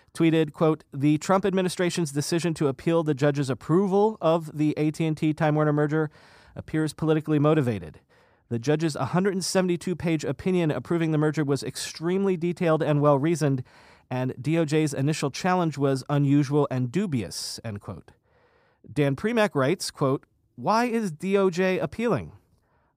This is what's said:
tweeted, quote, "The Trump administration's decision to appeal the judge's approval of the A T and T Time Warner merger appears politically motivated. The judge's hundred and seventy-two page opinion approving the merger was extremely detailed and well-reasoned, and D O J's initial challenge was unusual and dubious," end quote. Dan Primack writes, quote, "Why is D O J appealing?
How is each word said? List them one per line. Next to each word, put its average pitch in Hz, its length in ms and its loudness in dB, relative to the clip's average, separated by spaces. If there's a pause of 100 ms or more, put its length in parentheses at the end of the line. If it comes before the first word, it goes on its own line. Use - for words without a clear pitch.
(140)
tweeted, 160 380 4
quote, 156 400 0
"The 151 260 2
Trump 196 280 0
administration's 180 640 0
decision 156 440 -2
to 151 120 0
appeal 165 360 0
the 151 100 0
judge's 139 360 0
approval 196 680 0
of 160 380 0
the 151 180 0
A 151 160 0
T 165 140 -4
and 156 100 -2
T 156 180 0
Time 151 220 0
Warner 151 160 2
merger 151 380 0 (480)
appears 156 340 -4
politically 156 480 0
motivated. 123 640 0 (480)
The 120 80 -4
judge's 147 380 -2
hundred 180 400 0
and 185 100 -4
seventy-two 180 500 0
page 160 300 -2
opinion 170 460 0
approving 160 400 -2
the 151 80 2
merger 156 240 0
was 139 180 -2
extremely 185 760 -2
detailed 165 460 0
and 147 180 2
well-reasoned, 143 600 2 (480)
and 127 320 -4
D 156 160 0
O 165 80 2
J's 151 260 0
initial 143 380 -2
challenge 175 480 0
was 139 320 0
unusual 143 640 4
and 127 200 -2
dubious," 139 720 -4
end 104 160 -8
quote. - 300 -14 (840)
Dan 139 240 2
Primack 214 380 0
writes, 143 380 0
quote, 135 340 -2 (300)
"Why 208 300 0
is 226 260 -2
D 190 260 -2
O 190 140 4
J 185 260 0
appealing? 165 540 -4 (640)